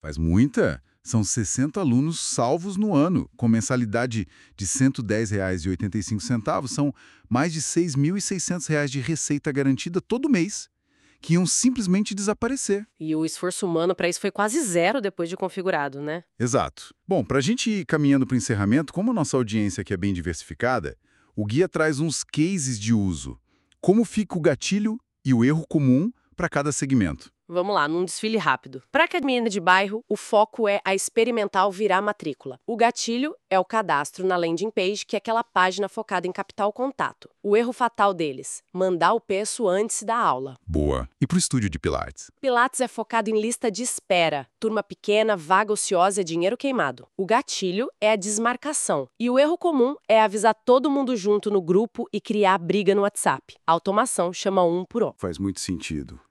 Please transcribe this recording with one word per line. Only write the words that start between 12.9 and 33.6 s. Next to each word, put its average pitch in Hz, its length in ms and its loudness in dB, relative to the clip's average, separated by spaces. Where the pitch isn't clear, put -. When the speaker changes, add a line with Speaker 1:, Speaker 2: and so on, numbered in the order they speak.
Speaker 2:
E 156 180 -4
o 160 100 0
esforço 180 400 -4
humano 170 280 2
pra 175 140 0
isso 175 140 -2
foi 202 100 -2
quase 214 300 0
zero 196 400 2
depois 180 260 -4
de 175 80 -6
configurado, 170 680 -4
né? 156 220 -6
Speaker 1:
Exato. 113 560 -2
Bom, 180 160 0
pra 131 200 0
gente 220 280 -2
ir 196 160 -2
caminhando 139 400 2
pro 127 120 0
encerramento, 113 560 0
como 214 180 0
a - 20 0
nossa 156 220 -2
audiência 104 460 0
aqui 98 120 -4
é 92 40 -4
bem 98 160 0
diversificada, 87 840 -4
o 107 100 -4
guia 143 220 0
traz 156 320 0
uns 156 240 -2
cases 151 560 -2
de 110 140 0
uso. 80 440 -2
Como 208 240 4
fica 202 320 -4
o 160 40 -2
gatilho 208 560 0
e 135 80 4
o 113 100 4
erro 156 240 2
comum 147 420 2
pra 175 140 -4
cada 147 240 0
segmento? 120 580 0
Speaker 2:
Vamos 180 300 -2
lá, 147 140 2
num 175 160 0
desfile 220 320 -4
rápido. 135 520 -2
Pra 302 140 2
academia 269 460 0
de 196 100 -4
bairro, 190 480 4
o 214 80 -2
foco 214 500 2
é 202 180 2
a 190 120 2
experimental 208 760 0
virar 190 300 2
matrícula. 156 640 -6
O 233 120 -4
gatilho 240 580 0
é 190 100 4
o 185 60 0